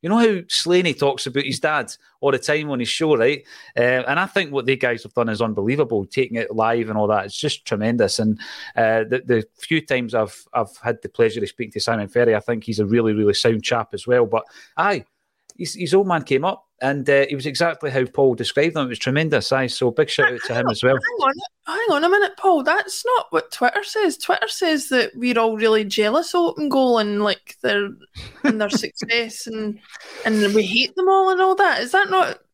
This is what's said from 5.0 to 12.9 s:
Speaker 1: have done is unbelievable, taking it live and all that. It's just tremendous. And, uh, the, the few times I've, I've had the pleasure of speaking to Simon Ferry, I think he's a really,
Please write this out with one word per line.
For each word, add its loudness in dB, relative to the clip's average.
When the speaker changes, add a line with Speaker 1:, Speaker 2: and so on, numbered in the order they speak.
Speaker 1:
have -16
done 0
is -2
unbelievable, 0
taking -2
it -4
live 0
and -4
all 2
that. 2
It's -12
just -6
tremendous. 0
And, 0
uh, 2
the, -4
the 2
few -2
times -4
I've, -4
I've -4
had -4
the -10
pleasure 0
of -4
speaking -10
to -8
Simon -2
Ferry, 4
I 0
think -4
he's -6
a 2
really, 2